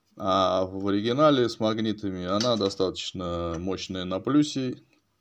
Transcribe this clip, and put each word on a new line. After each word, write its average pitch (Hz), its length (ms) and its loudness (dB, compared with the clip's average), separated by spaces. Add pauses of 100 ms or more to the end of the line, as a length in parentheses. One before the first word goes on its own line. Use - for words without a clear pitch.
(220)
А 95 440 2
в 95 200 -6
оригинале 120 640 4
с - 140 -8
магнитами 107 640 -2
она 110 320 0
достаточно 90 1000 -2
мощная 92 460 -6
на 92 160 -4
плюсе, 135 640 0 (380)